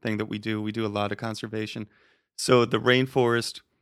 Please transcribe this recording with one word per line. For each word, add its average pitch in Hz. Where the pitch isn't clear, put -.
thing 110
that 110
we 110
do. 107
We 107
do 110
a -
lot 104
of 101
conservation. 110
So 123
the 117
rainforest 123